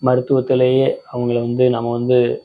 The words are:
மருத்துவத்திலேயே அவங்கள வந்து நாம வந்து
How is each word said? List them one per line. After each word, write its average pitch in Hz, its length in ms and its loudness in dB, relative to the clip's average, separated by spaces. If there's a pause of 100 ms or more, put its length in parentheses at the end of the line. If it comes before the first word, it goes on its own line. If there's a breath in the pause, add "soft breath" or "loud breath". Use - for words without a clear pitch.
மருத்துவத்திலேயே 127 960 0 (160)
அவங்கள 120 280 -2
வந்து 123 300 0
நாம 117 200 -2
வந்து 120 280 0 (260)